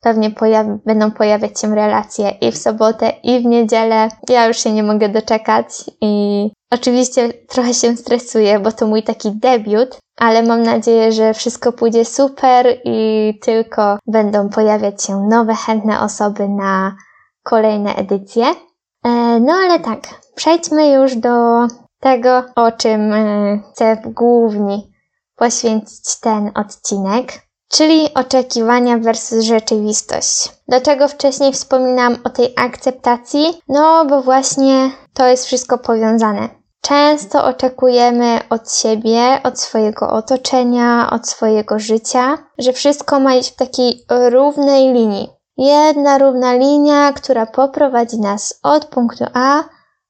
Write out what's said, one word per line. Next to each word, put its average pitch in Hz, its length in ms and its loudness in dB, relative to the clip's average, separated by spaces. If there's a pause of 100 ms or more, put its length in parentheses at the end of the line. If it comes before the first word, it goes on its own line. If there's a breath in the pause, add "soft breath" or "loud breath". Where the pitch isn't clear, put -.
Pewnie 220 300 0
pojaw-, 214 560 0
będą 214 240 0
pojawiać 214 500 -2
się 214 140 -2
relacje 214 560 -2
i 226 220 -2
w - 60 -10
sobotę, 220 540 0 (100)
i - 180 0
w 240 40 -4
niedzielę. 226 640 2 (200)
Ja 240 180 4
już 226 100 0
się 220 160 -2
nie 214 100 0
mogę 214 260 0
doczekać 220 580 -2 (340)
i 208 500 -2 (200)
oczywiście 247 640 0
trochę 247 420 -4
się 233 220 0
stresuję, 220 640 0
bo 220 120 -2
to - 140 -2
mój 214 160 0
taki 214 300 -6
debiut, 220 680 0 (180)
ale 226 260 2
mam 233 200 2
nadzieję, 226 500 2
że 220 220 0
wszystko 233 380 -4
pójdzie 233 320 0
super 262 600 2 (180)
i 220 580 -2
tylko 220 640 0
będą 208 420 0
pojawiać 208 560 -2
się 196 160 -6
nowe, 220 340 2
chętne 220 460 -4
osoby 208 480 -4
na 196 480 -4 (460 loud breath)
kolejne 214 520 0
edycje. 196 500 -4 (600)
E, 233 360 0
no 262 120 2
ale 359 280 2
tak, 226 200 -8 (340)
przejdźmy 311 580 2
już 269 240 2
do 233 500 0 (340)
tego, 254 440 2 (120)
o 233 160 2
czym, 214 400 -2
e, 208 460 -2 (140)
chcę 220 320 0
głównie 226 720 0 (580)
poświęcić 233 840 -4
ten 214 340 -2
odcinek, 202 800 -6 (360)
czyli 311 460 2
oczekiwania 247 840 0
versus 226 460 -2
rzeczywistość. 220 1080 -2 (160)
Dlaczego 269 400 2
wcześniej 277 440 -2
wspominałam 254 720 0
o 240 60 -4
tej 247 260 -2
akceptacji? 254 1120 -2
No, 311 380 4
bo 269 160 2
właśnie 262 680 2 (240)
to 254 120 2
jest 254 200 2
wszystko 247 320 -2
powiązane. 220 720 0 (320)
Często 294 640 0
oczekujemy 240 960 0 (100)
od - 220 -6
siebie, 226 720 0
od 247 160 -4
swojego 214 500 -2
otoczenia, 240 1000 0
od 233 180 -4
swojego 214 500 -2
życia, 226 600 -2 (200)
że 254 140 0
wszystko 285 480 0
ma 269 140 2
iść 254 180 -2
w - 40 -20
takiej 247 480 -2 (260)
równej 277 600 2
linii. 214 360 0 (280)
Jedna 285 600 4
równa 254 360 2
linia, 285 580 4
która 247 340 -2
poprowadzi 254 760 0
nas 202 420 -6
od 302 240 2
punktu 240 380 -4 (100)
A 269 300 0 (460 soft breath)